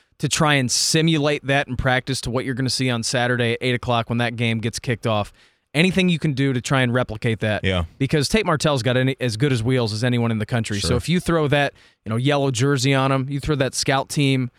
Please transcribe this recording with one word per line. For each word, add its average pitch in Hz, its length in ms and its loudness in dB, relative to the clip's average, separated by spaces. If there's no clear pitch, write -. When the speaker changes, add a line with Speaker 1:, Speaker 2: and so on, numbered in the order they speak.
Speaker 1:
to 151 100 -2
try 151 260 2
and 127 160 2
simulate 156 760 0
that 139 220 0
in 123 80 -6
practice 127 460 -2
to 123 100 -6
what 117 140 -2
you're 131 100 -4
gonna 127 140 -2
see 131 200 -2
on 117 140 -2
Saturday 123 500 0
at 117 80 -4
eight 127 140 0
o'clock 120 340 -2
when 117 100 -2
that 120 180 -2
game 113 220 0
gets 110 200 -4
kicked - 260 -4
off. 107 280 -2
Anything 185 360 2
you 170 80 2
can 156 160 -2
do 135 200 0
to 123 80 -2
try 135 200 0
and 120 120 2
replicate 117 480 -2
that. 107 220 -2
Speaker 2:
Yeah. 92 200 2
Speaker 1:
Because 139 300 0
Tate 220 160 2
Martell's 151 360 0
got 123 160 0
any, 127 220 0
as 120 180 -2
good 139 140 2
as 123 100 0
wheels 120 320 0
as 107 100 -4
anyone 120 280 2
in 110 80 -2
the 110 60 -2
country. 113 340 -2
So - 80 -4
Speaker 2:
Sure. 123 100 2
Speaker 1:
if - 120 -4
you 175 100 2
throw 165 300 0
that, 143 240 0
you 101 40 -8
know, 110 60 -2
yellow 139 360 2
jersey 135 440 2
on 135 160 2
him, 135 180 0
you 143 100 -4
throw 151 180 -2
that 131 180 -2
scout 139 340 0
team, 135 500 2